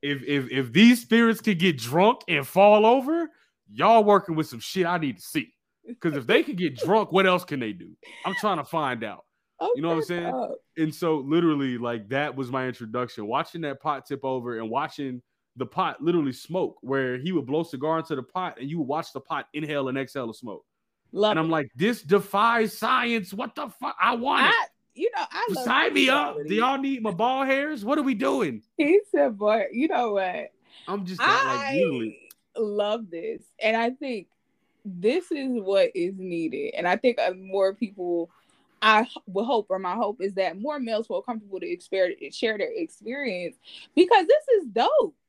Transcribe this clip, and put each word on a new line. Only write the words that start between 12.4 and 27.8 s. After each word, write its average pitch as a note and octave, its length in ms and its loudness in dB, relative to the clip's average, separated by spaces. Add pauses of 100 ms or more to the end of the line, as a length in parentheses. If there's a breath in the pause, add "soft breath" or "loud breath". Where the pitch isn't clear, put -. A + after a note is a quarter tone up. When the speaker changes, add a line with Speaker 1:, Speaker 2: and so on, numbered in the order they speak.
Speaker 1:
my C3 160 -2
introduction. A#2+ 600 -6
Watching D3+ 340 -4
that C#3 180 -8
pot C#3+ 240 -6
tip C#3 200 -10
over B2 340 -4
and A2+ 100 -6
watching C3+ 540 -6 (360)
the - 60 -2
pot F3 380 -4
literally D#3 320 2
smoke, E3 480 -6
where C3 340 -2
he D3 160 -4
would D3 140 -2
blow D3+ 160 -2
cigar D#3 360 -2
into D#3+ 160 -4
the C3 80 -6
pot F3+ 380 -8
and C3 80 -10
you D#3+ 100 -6
would D3 80 -2
watch D3+ 280 -6
the C3+ 80 -8
pot D3 320 -8
inhale D3 340 -4
and B2+ 80 -4
exhale C3+ 300 -6
the A2+ 80 -10
smoke. G2+ 320 -14 (460)
Speaker 2:
Love G#3 180 0
Speaker 1:
And F3+ 100 0
I'm D#3+ 60 0
Speaker 2:
it. D#3+ 40 -2
Speaker 1:
like, D#3 240 -2
"This G3+ 280 -2
defies G3+ 720 0
science. A#3 560 -2
What A3 220 -10
the C#4+ 160 -8
fuck? - 280 -10
I A#3 180 2
want C4 320 2
it. - 20 6
Speaker 2:
I, A#4 160 2 (260)
you F#4+ 240 -2
know, F4 140 -2
I G4+ 220 -4
love B3+ 120 -4
Speaker 1:
Sign C#4+ 300 0
me C#4 160 4
up. C#4+ 240 0
Speaker 2:
sexuality. D3+ 160 -8
Speaker 1:
Do F#3+ 60 0
y'all B3+ 200 2
need C4+ 260 -2
my A3 80 -2
ball A#3+ 360 0
hairs? C4+ 400 -2